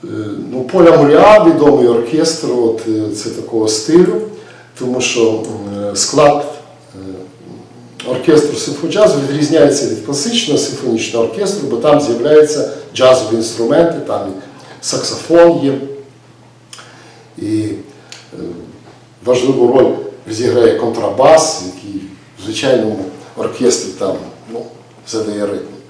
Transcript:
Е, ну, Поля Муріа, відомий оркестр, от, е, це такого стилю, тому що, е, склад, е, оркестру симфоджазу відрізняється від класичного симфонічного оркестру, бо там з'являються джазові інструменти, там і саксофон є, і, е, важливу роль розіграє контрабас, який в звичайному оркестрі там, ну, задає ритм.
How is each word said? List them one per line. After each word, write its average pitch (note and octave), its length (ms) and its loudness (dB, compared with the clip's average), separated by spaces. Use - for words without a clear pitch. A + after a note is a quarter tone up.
Е, - 40 -14
ну, B2+ 120 -6
Поля E3+ 340 6
Муріа, D#3 460 6
відомий C#3 440 4
оркестр, A#2+ 640 0
от, A2+ 360 0
е, G#2+ 280 -4
це A#2 140 -10
такого A2 380 -4
стилю, F3+ 540 2
тому B2 220 -4
що, A2+ 420 0
е, - 40 -8
склад, C#3+ 500 2
е, - 1120 -18
оркестру D3 480 0
симфоджазу D#3 600 0
відрізняється C#3+ 680 2
від - 180 -6
класичного D3 540 -2
симфонічного A2+ 680 -4
оркестру, D#3+ 440 -4
бо A#2 80 -2
там D3 240 2
з'являються C#3 680 2
джазові B2+ 400 4
інструменти, C3 720 0
там G#2+ 220 -6
і - 20 -10
саксофон D#3+ 760 2
є, C#3 100 0
і, G#2+ 260 -4
е, - 760 -14
важливу B2+ 520 2
роль A2+ 140 4
розіграє A2+ 480 2
контрабас, - 880 0
який - 260 -12
в - 60 -14
звичайному A2 600 -2
оркестрі A#2+ 520 -2
там, G2 160 -4
ну, A#2 120 -10
задає G#2 380 -6
ритм. G2 200 -6